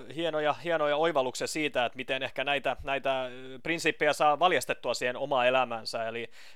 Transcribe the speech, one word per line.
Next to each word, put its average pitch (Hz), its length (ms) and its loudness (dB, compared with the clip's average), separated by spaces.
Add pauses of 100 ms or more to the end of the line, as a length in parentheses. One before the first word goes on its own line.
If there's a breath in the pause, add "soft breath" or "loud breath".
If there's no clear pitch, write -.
(140)
hienoja, 151 380 0
hienoja 151 440 0
oivalluksia 143 500 2
siitä, 139 380 0
että 117 120 -4
miten 131 260 -4
ehkä 131 220 -4
näitä, 139 380 0
näitä, 135 420 -2
äh, 127 60 -8 (320)
prinsiippejä 160 500 0
saa 147 260 4
valjastettua 143 560 2
siihen 123 220 -2
omaan 131 300 2
elämäänsä. 120 640 2
Eli, 117 220 -6 (240 soft breath)